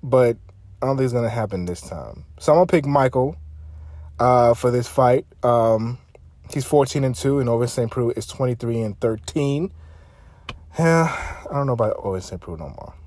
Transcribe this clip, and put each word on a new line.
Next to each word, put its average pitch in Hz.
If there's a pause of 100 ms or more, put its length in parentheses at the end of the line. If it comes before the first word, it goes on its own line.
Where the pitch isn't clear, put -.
but 123 (440)
I 127
don't 135
think 131
it's 123
gonna 117
happen 101
this 87
time. - (140)
So -
I'm 156
gonna 180
pick 156
Michael, 139 (840)
uh, 120
for 123
this 120
fight. 131 (180)
Um, 117 (540)
he's 135
fourteen 143
and 127
two, 139
and 123
Ovince 120
Saint 117
Preux 120
is -
twenty-three 120
and 107
thirteen. 139 (1080)
Yeah, 165 (340)
I -
don't 143
know 127
about 113
Ovince 92
Saint 90
Preux 85
no 76
more. - (140)